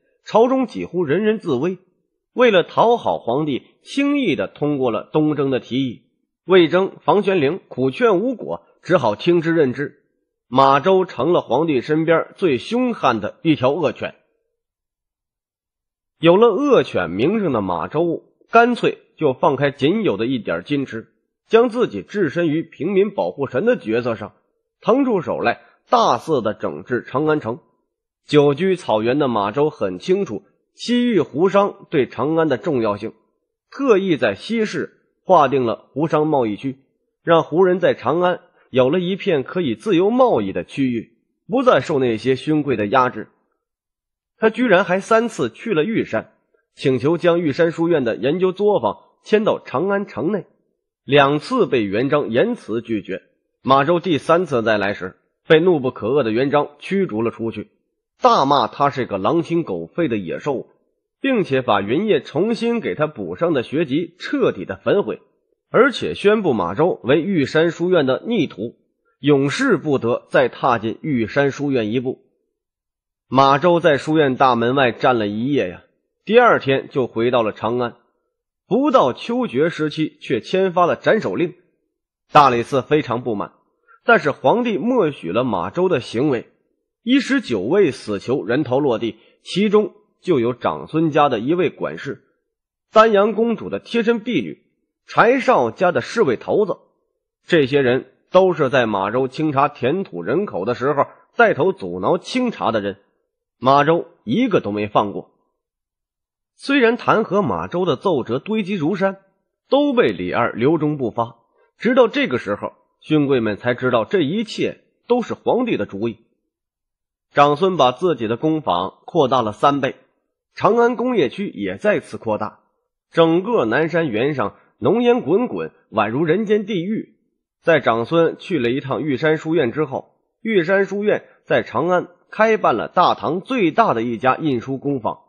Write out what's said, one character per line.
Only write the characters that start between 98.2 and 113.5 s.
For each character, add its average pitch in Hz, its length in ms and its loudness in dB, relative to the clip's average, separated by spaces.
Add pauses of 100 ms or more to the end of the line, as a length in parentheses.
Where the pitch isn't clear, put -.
都 185 220 4
是 147 180 0
在 123 160 2
马 101 240 -2
周 131 160 -2
清 156 240 -4
查 139 160 2
田 143 360 -4
土 87 200 -10
人 151 240 -2
口 101 180 -8
的 120 80 -2
时 123 200 -2
候 135 120 0 (300)
带 214 180 4
头 175 200 0
阻 90 260 -10
挠 131 180 0
清 247 340 -4
查 - 200 -2
的 110 100 -2
人， 101 160 -6 (600)
马 139 260 4
周 160 220 0 (180)
一 202 240 0
个 180 120 0
都 104 120 -4
没 104 160 -4
放 104 240 -2
过。 90 200 -12 (1200)
虽 277 240 0
然 233 160 4
弹 185 280 0
劾 202 180 0
马 92 260 -4
周 175 180 -4
的 151 100 0
奏 143 280 0
折 113 160 -4
堆 220 220 -4
积 190 140 -4
如 170 200 -2
山， 190 220 -2 (520)
都 285 240 2
被 190 180 4
李 90 200 -6
二 117 200 0
留 143 260 2
中 151 200 -2
不 120 140 -4
发， 117 260 -6 (400)
直 240 180 0
到 233 140 6
这 262 180 -2
个 123 100 -2
时 - 180 -4
候， - 180 -10 (260)
勋 151 260 2
贵 135 140 2
们 107 160 -2